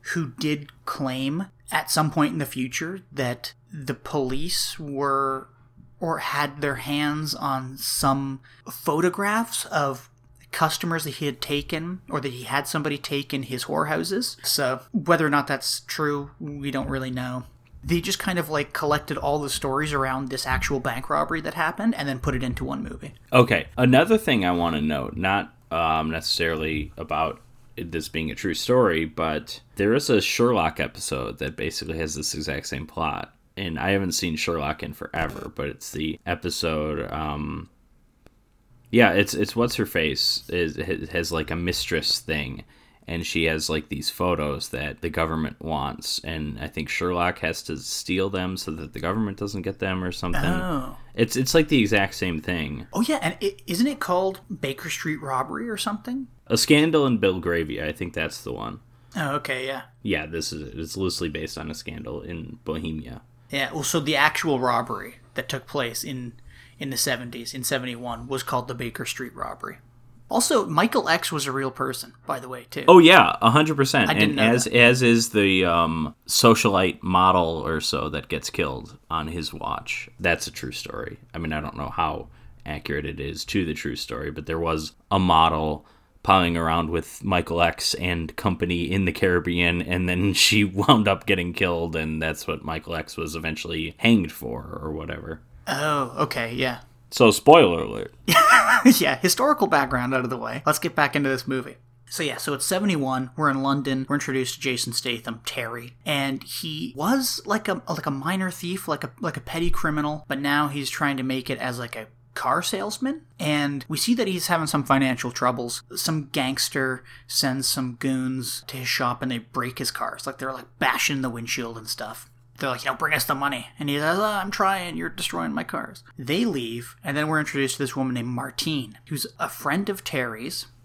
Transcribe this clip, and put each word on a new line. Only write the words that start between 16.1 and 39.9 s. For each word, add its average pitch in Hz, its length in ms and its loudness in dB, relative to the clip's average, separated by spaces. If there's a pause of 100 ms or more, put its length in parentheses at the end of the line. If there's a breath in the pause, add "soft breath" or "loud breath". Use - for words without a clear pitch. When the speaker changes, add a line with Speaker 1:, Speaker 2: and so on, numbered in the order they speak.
Speaker 1:
we 147 320 -8
don't 135 200 -4
really 131 200 -4
know. 127 340 -6 (400)
They 170 160 2
just 185 180 -2
kind 185 180 -2
of, 165 120 -2
like, 147 240 -2
collected 147 440 0
all 143 220 0
the 143 120 -4
stories 147 420 -2
around 135 360 -2
this 131 160 -6
actual 131 360 0
bank 127 280 -4
robbery 151 340 0
that 156 120 -6
happened 175 400 0
and 143 140 -4
then 135 100 -2
put 131 160 -2
it 127 80 -2
into 127 220 -4
one 139 180 -4
movie. - 320 -12 (180)
Speaker 2:
Okay, 117 440 6
another 139 420 6
thing 120 260 2
I 90 60 4
want 87 240 2
to 76 80 0
note, 73 340 -2
not, 95 380 0 (160)
um, 80 400 2
necessarily 80 840 -2
about 78 440 -4 (360)
this 82 320 -6
being 80 240 -4
a - 20 -8
true 90 200 -4
story, 101 500 2
but 78 560 -4 (160)
there 104 180 4
is 143 160 0
a 113 100 8
Sherlock 104 600 2
episode 64 580 -6
that 67 160 -6
basically 80 440 -6
has 78 180 -4
this 73 180 -4
exact 73 320 -6
same 76 220 -6
plot. 73 440 -4 (240)
And 85 220 -6
I 85 120 0
haven't 98 220 2
seen 82 220 -2
Sherlock 78 480 -2
in 76 100 -8
forever, - 600 -6
but 71 140 -4
it's - 240 -10
the 78 340 -4
episode, 80 840 -2
um, 76 580 -6 (1200)
yeah, 113 220 8
it's, 98 200 4
it's - 220 0
what's 117 220 0
her 113 100 0
face - 600 0